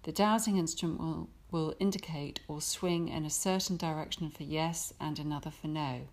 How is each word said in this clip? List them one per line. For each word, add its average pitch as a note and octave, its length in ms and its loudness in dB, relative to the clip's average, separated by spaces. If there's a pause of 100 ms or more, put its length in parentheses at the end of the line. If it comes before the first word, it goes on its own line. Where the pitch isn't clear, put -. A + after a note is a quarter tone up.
The D#3+ 100 -6
dowsing G#3+ 460 4
instrument E3 420 0
will, D#3+ 300 -4 (220)
will D#3 280 0
indicate D#3+ 680 0
or D3+ 100 -4
swing E3+ 480 0
in D#3 160 -2
a D3+ 60 -2
certain F#3+ 480 2
direction D#3+ 520 -2
for D3+ 140 -10
yes D#3 560 0
and D3+ 200 -2
another D3+ 320 -2
for - 160 -8
no. D3 340 0 (120)